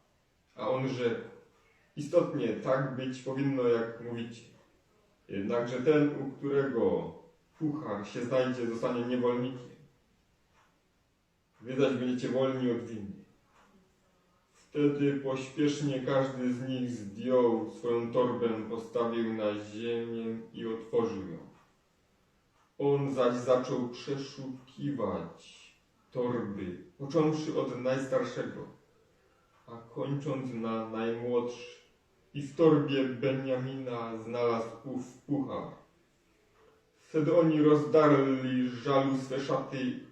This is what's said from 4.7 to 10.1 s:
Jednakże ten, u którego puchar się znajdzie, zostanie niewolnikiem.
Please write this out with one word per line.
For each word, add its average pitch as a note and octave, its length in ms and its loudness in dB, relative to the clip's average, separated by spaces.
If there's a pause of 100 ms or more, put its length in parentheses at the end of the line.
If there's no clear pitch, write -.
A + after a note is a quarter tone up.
Jednakże A#2+ 500 -2
ten, D3 300 4 (120)
u C#3 40 -4
którego C3 840 0 (480)
puchar A#2+ 480 -4
się B2 160 -8
znajdzie, B2 440 0
zostanie A#2+ 360 -2
niewolnikiem. B2 680 -2 (1900)